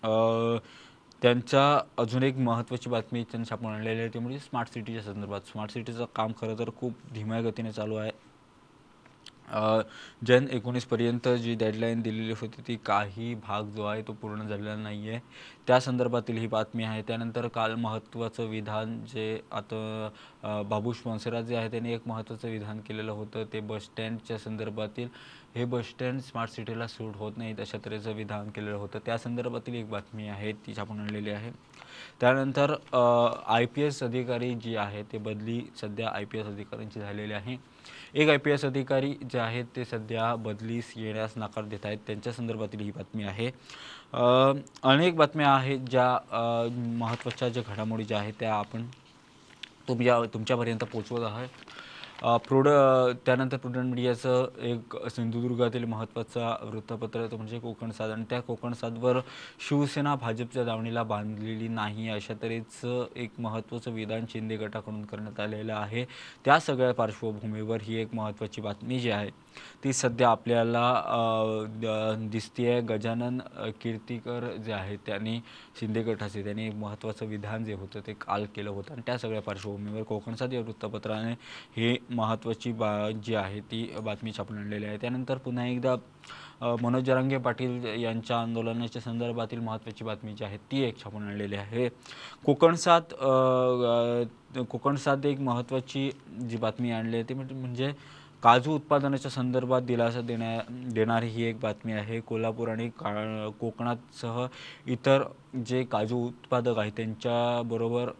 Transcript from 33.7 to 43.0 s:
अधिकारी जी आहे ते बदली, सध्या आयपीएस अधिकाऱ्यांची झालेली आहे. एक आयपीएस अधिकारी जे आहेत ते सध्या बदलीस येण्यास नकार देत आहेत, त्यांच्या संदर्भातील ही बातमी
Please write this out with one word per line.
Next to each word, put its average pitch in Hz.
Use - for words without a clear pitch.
अधिकारी 123
जी 113
आहे 104
ते 110
बदली, 107
सध्या 107
आयपीएस 104
अधिकाऱ्यांची 107
झालेली 104
आहे. 107
एक 151
आयपीएस 147
अधिकारी 135
जे 127
आहेत 117
ते 123
सध्या 113
बदलीस 113
येण्यास 110
नकार 110
देत 104
आहेत, 104
त्यांच्या 107
संदर्भातील 113
ही 104
बातमी 104